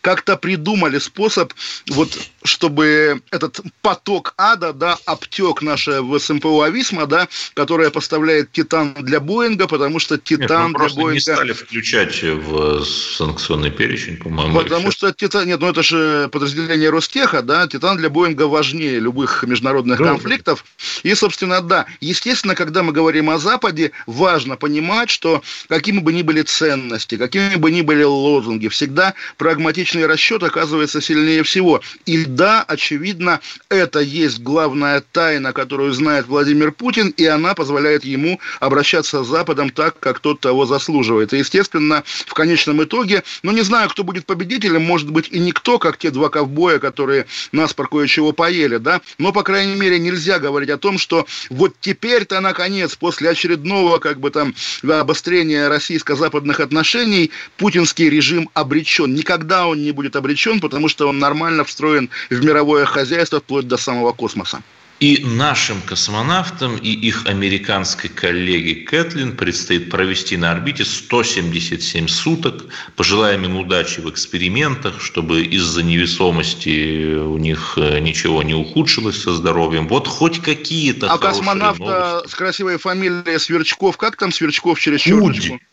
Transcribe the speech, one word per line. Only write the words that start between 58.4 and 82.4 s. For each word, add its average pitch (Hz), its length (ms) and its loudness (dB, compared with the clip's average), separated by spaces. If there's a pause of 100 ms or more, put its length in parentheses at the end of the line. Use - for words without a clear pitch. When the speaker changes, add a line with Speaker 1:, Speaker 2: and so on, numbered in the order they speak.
Speaker 1:
обречен. 151 600 0
Никогда 175 520 0
он 156 160 0
не 147 100 -2
будет 139 240 -4
обречен, 143 440 0
потому 147 280 0
что 147 200 0
он 139 100 0
нормально 151 460 2
встроен 143 440 0 (220)
в 123 140 0
мировое 147 400 6
хозяйство 143 560 0
вплоть 135 280 -4
до 123 80 0
самого 120 360 0
космоса. 110 500 -6 (360)
Speaker 2:
И 143 280 4
нашим 120 560 0
космонавтам, 123 960 -2
и - 100 -4
их 110 380 -2
американской 98 840 -2
коллеге 87 680 -2 (100)
Кэтлин 156 500 -2
предстоит 87 540 -2
провести 92 480 -2
на 85 140 2
орбите 107 340 -2
сто - 360 0
семьдесят 85 600 -2
семь 82 260 -4
суток. - 560 -2 (320)
Пожелаем 98 480 2
им 92 140 -2
удачи 90 420 -2
в 82 80 -8
экспериментах, 95 920 -2
чтобы 82 400 0
из-за 85 400 0
невесомости 80 1300 0
у 78 200 -2
них, 80 400 -2
э, 76 220 2
ничего 80 440 0
не 76 120 0
ухудшилось 110 640 0
со 90 140 0
здоровьем. 82 520 0
Вот 113 220 0
хоть 165 320 0
какие-то 151 720 -4
Speaker 1:
А 170 60 0
Speaker 2:
хорошие 190 220 0
Speaker 1:
космонавта 196 440 0
Speaker 2:
новости. 175 460 -4
Speaker 1:
с - 40 -14
красивой 185 440 -4